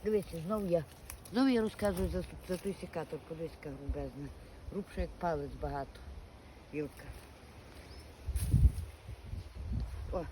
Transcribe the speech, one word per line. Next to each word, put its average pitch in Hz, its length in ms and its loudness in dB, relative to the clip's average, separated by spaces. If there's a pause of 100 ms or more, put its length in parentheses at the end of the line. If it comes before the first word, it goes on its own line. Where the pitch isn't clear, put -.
Дивіться, 202 340 4 (100)
знов 202 200 2
я, 170 160 6 (500)
знов 262 160 8
я 240 120 6
розказую 202 480 2
за, 180 120 0 (260)
за 185 100 2
той 196 240 -2
секатор, 160 460 -4
подивись, 160 240 -6 (120)
яка 143 140 -6
грубезна. 139 500 -4 (440)
Грубша, 190 300 -4
як 170 80 -2 (100)
палець, 143 420 0
багато. 143 380 -4 (760)
Гілка. 143 300 -4 (3000)
О. 185 80 0 (100)